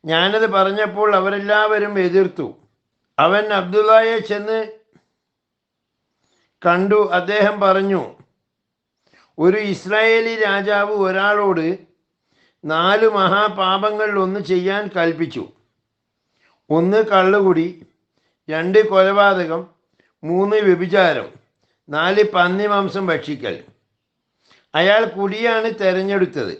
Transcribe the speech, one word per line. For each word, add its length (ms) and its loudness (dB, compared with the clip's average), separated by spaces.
ഞാനത് 440 2
പറഞ്ഞപ്പോൾ 540 0
അവരെല്ലാവരും 720 0
എതിർത്തു. 420 0
അവൻ 280 2
അബ്ദുല്ലായെ 580 4
ചെന്ന് 300 -4
കണ്ടു. 380 2
അദ്ദേഹം 460 0
പറഞ്ഞു, 420 0
"ഒരു 280 2
ഇസ്രായേലി 680 0
രാജാവ് 580 -2
ഒരാളോട് 760 0
നാല് 460 2
മഹാപാപങ്ങളിൽ 1120 0
ഒന്ന് 200 -2
ചെയ്യാൻ 480 -2
കൽപ്പിച്ചു. 560 -4
ഒന്ന് 340 2
കള്ളുകുടി, 640 2
രണ്ട് 380 0
കൊലപാതകം, 760 2
മൂന്ന് 340 0
വ്യഭിചാരം, 680 2
നാല് 340 0
പന്നി 440 0
മാംസം 380 -2
ഭക്ഷിക്കൽ." 500 -4
അയാൾ 320 2
കുടിയാണ് 680 -4
തെരഞ്ഞെടുത്തത്. 880 -2